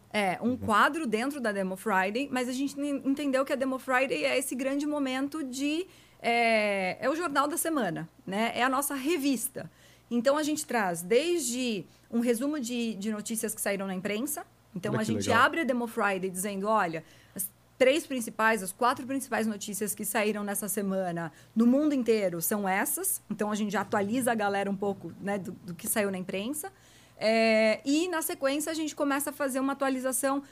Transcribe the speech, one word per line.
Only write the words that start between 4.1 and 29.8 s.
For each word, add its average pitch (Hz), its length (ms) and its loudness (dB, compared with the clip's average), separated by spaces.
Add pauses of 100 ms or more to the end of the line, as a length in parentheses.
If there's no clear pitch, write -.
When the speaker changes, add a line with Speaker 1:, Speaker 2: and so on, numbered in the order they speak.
Speaker 2:
é 254 140 2
esse 269 160 -4
grande 277 320 -2
momento 285 560 -2
de, 285 460 -4 (320)
é, 214 840 2
é 262 60 2
o 311 60 0
jornal 294 320 0
da 320 80 -2
semana, 190 520 -2 (160)
né? 202 300 -2
É - 80 0
a 262 60 4
nossa 277 260 0
revista. 269 760 0 (400)
Então, 240 300 0
a 311 60 0
gente 294 200 0
traz 180 380 0
desde 247 840 2 (280)
um 233 80 2
resumo 254 400 2
de, 233 340 -2
de 196 160 -4
notícias 214 460 -4
que - 40 -10
saíram 196 280 -2
na 190 60 -4
imprensa. 214 520 -4 (260)
Então, 208 200 -4
Speaker 1:
Olha 220 100 0
Speaker 2:
a - 20 0
Speaker 1:
que 220 80 0
Speaker 2:
gente 202 160 0
Speaker 1:
legal. 233 140 6
Speaker 2:
abre 320 200 4
a - 20 2
Demo 240 240 0
Friday 196 420 0
dizendo, 190 380 -4
"Olha, 180 340 2 (320)
as - 160 -6 (260)
três 269 300 4
principais, 220 560 0
as 185 80 -6
quatro 262 340 0
principais 233 440 -2
notícias 202 480 -4
que 214 80 -6
saíram 208 400 0
nessa 202 240 -4
semana 190 640 -2 (240)
no 226 100 6
mundo 285 280 6
inteiro 214 460 2
são 202 280 0
essas." 262 600 0
Então, 208 220 -2
a 214 60 0
gente 208 160 -2
já 202 80 2
atualiza 226 500 0
a 233 40 2
galera 202 360 0
um 202 60 0
pouco, 196 440 -4
né, 202 180 -2
do, 180 140 -8
do 175 220 -12
que 208 140 -10
saiu 202 220 0
na 185 80 -4
imprensa. 196 520 -6 (540)
É, 220 600 4
e, 302 240 2
na 320 120 -2
sequência, 302 520 -2
a - 20 -4
gente 311 220 -4
começa 285 340 0
a - 20 -12
fazer 269 280 -2
uma 269 140 0
atualização 269 760 0